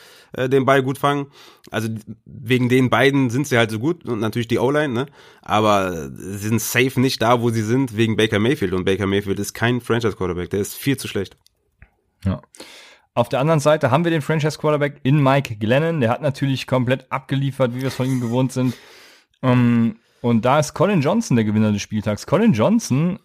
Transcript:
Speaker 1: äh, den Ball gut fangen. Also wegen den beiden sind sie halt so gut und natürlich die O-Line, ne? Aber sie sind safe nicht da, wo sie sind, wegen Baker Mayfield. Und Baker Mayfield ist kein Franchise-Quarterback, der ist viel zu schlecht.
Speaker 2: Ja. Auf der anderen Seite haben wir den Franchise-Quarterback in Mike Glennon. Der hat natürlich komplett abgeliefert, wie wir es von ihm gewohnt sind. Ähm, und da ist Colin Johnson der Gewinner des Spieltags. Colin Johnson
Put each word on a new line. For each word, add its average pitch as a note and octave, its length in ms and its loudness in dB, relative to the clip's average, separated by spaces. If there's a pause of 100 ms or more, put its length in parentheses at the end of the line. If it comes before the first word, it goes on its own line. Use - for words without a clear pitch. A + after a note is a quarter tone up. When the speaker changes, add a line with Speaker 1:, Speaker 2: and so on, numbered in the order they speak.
(340)
Speaker 1:
äh, - 160 -2
den C3+ 160 4
Ball C3+ 180 4
gut B2+ 140 -4
fangen. C#3+ 300 -2 (440)
Also A2 160 -4 (380)
wegen B2 420 0
den B2+ 220 2
beiden C3+ 400 2
sind C3+ 180 -2
sie B2+ 100 0
halt A2+ 140 2
so A2 80 -6
gut D#3 260 -6
und A#2 140 -4
natürlich A2+ 300 -4
die A#2+ 100 0
O-Line, C#3+ 340 0
ne? B2 120 -2 (360)
Aber F#2+ 720 0
sie D2 260 -10
sind G#2+ 240 -2
safe B2+ 380 0
nicht B2+ 220 0
da, A#2 200 2
wo A#2+ 80 0
sie A2+ 140 -2
sind, A#2 320 -2
wegen A2 220 0
Baker A2 220 2
Mayfield. G#2+ 340 0
Und F#2 100 -2
Baker F#2+ 240 0
Mayfield G2 320 -2
ist G2+ 140 -8
kein A#2+ 260 -2
Franchise-Quarterback, F#2 680 -4
der G2 100 -2
ist - 160 -6
viel C3+ 220 -2
zu - 100 -8
schlecht. - 300 -6 (880)
Speaker 2:
Ja. F2+ 160 -2 (760)
Auf A#2+ 140 0
der B2+ 100 -2
anderen D3+ 220 2
Seite D3+ 300 2
haben D3+ 120 2
wir E3+ 80 0
den D#3+ 100 0
Franchise-Quarterback D3 800 -2
in C#3+ 200 4
Mike C3+ 320 2
Glennon. C#3 460 0
Der A2+ 80 2
hat B2 120 -2
natürlich C#3 460 -2
komplett B2+ 460 -2
abgeliefert, C3+ 640 -2
wie B2+ 60 -8
wir C3+ 60 -4
es B2 80 -6
von B2+ 120 -2
ihm C3 120 -2
gewohnt A#2+ 320 0
sind. B2+ 240 -2 (640)
Ähm, A#2+ 560 2 (240)
und A#2 240 2
da C3 120 4
ist D3+ 160 0
Colin F3+ 280 2
Johnson E3 340 0
der A#2 80 4
Gewinner G#2+ 300 2
des G2+ 80 -2
Spieltags. G#2 440 -4
Colin G3+ 280 4
Johnson D#3 720 0